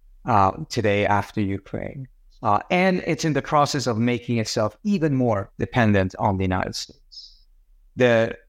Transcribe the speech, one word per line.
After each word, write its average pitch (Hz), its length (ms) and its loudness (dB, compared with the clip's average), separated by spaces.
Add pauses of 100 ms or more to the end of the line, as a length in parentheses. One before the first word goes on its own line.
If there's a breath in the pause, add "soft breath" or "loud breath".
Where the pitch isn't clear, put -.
(260)
uh, 98 260 4 (180)
today 101 360 0
after 101 360 -2
Ukraine. 98 640 -8 (340)
Uh, 104 180 2 (120)
and 185 340 0
it's 156 200 -2
in 156 80 0
the 139 80 -2
process 147 440 0
of 113 120 -2
making 120 400 0
itself 110 460 -2
even 165 300 0
more 117 460 0
dependent 104 580 2
on 95 200 0
the 95 60 -2
United 92 320 -2
States. - 640 -18 (600)
The 117 380 4 (140)